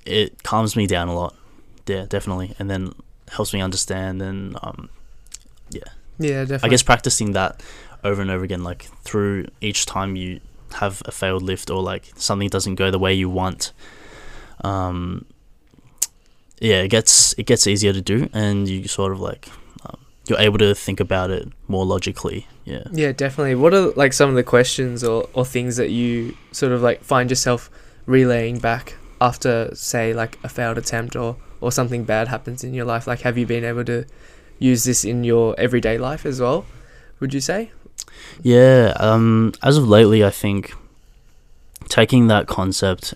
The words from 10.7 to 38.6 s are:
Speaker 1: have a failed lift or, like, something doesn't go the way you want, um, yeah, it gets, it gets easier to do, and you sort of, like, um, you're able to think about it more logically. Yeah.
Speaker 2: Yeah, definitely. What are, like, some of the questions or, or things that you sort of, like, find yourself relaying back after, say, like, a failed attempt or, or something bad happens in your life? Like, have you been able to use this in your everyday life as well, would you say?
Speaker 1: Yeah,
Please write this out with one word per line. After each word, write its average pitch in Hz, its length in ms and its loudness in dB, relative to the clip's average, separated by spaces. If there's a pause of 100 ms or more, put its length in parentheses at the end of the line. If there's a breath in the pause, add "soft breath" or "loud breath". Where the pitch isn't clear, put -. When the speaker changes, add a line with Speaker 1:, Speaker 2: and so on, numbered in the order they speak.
Speaker 1:
have 98 300 -4
a - 80 -14
failed 92 300 -4
lift 95 280 -6
or, 95 100 -4
like, 92 360 -8
something 101 320 -2
doesn't 95 260 -4
go 95 160 0
the 95 80 0
way 95 160 2
you 92 160 0
want, 92 420 -4 (920 loud breath)
um, 90 600 -6 (1300)
yeah, 101 240 2
it 95 60 -2
gets, - 500 4
it 113 80 -6
gets 117 200 4
easier 101 260 2
to 95 80 -2
do, 104 320 -2
and 101 360 -2
you 95 200 -6
sort 98 240 -4
of, 95 80 -10
like, - 280 -10 (380 loud breath)
um, - 120 -20 (280)
you're 107 140 0
able 107 180 4
to 104 160 4
think - 260 -4
about 92 300 -2
it - 180 -6 (200)
more 95 180 -2
logically. - 600 -4 (180)
Yeah. - 280 -12
Speaker 2:
Yeah, 151 200 0
definitely. 135 440 -2
What 165 180 6
are, 190 180 4
like, 135 200 2
some 139 160 4
of 131 80 2
the 123 80 4
questions 123 580 2
or, 113 300 -2
or 127 120 0
things 123 320 -4
that 123 140 -2
you 120 460 -2 (160)
sort 131 200 0
of, 120 100 0
like, 120 200 2
find 123 280 0
yourself 123 400 -2 (360 soft breath)
relaying 123 520 4
back 120 380 -4 (240)
after, 120 540 0
say, 113 380 -2
like, 113 320 -4
a - 40 -10
failed 117 300 -4
attempt 117 380 -6
or, 120 200 -6 (240 soft breath)
or 123 120 -2
something 120 320 -2
bad 113 240 0
happens 120 360 -10
in 127 100 -8
your 123 100 -4
life? 117 220 -4
Like, 123 140 -4
have 120 160 -2
you 120 100 0
been 117 180 -2
able 120 200 -4
to 120 200 -4 (560 soft breath)
use 127 240 4
this 123 200 0
in 120 200 -2
your 117 340 2
everyday 117 400 0
life 135 260 -6
as 131 160 -4
well, 139 240 0 (540 soft breath)
would 135 160 -4
you 139 60 -4
say? 196 320 -4 (720 loud breath)
Speaker 1:
Yeah, 123 580 8